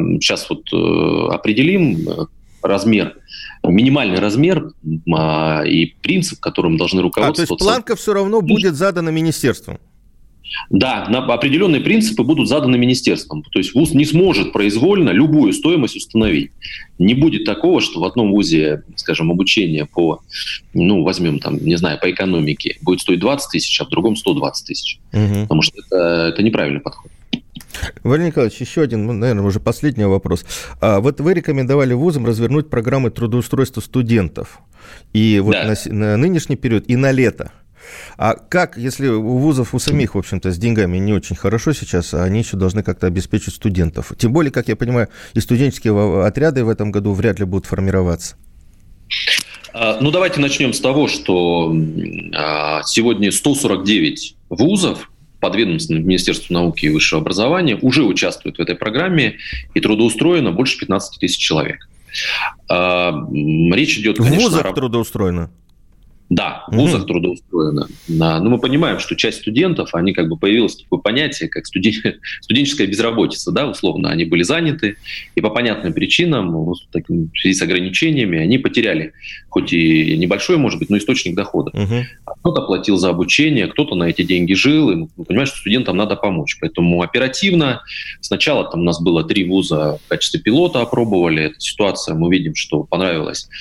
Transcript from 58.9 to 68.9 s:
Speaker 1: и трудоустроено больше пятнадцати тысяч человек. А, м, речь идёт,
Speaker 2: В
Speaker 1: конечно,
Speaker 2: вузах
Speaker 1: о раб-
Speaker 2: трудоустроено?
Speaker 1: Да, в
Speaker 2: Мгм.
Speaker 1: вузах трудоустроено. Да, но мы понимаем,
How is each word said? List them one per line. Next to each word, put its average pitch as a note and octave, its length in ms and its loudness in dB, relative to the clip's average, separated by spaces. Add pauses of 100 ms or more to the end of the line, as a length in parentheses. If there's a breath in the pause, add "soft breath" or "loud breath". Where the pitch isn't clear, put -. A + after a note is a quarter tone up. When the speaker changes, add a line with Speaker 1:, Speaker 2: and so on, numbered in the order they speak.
Speaker 1:
и - 60 2
трудоустроено A#2 720 2
больше B2 260 0
пятнадцати - 400 -4
тысяч - 200 -2
человек. - 500 -2 (800 loud breath)
А, F2+ 420 0
м, D#2 640 0
речь C3 240 2
идёт, G#2+ 200 0
Speaker 2:
В A#2 40 2
Speaker 1:
конечно, C#3+ 220 4
Speaker 2:
вузах E3+ 160 2
Speaker 1:
о - 40 -2
раб- F#2+ 120 -4
Speaker 2:
трудоустроено? G#2 760 -2 (800)
Speaker 1:
Да, F2 380 -2
в - 40 -6
Speaker 2:
Мгм. A2 80 4
Speaker 1:
вузах D3+ 260 2
трудоустроено. E2+ 840 -2 (200)
Да, D#2+ 320 2
но G2 80 2
мы A#2+ 100 4
понимаем, C3+ 420 0